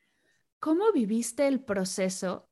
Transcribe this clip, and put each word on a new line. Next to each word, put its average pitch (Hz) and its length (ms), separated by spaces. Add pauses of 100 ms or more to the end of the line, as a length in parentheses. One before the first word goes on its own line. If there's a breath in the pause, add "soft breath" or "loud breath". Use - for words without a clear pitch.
(600)
¿Cómo 359 340
viviste 233 540
el 262 160
proceso 190 880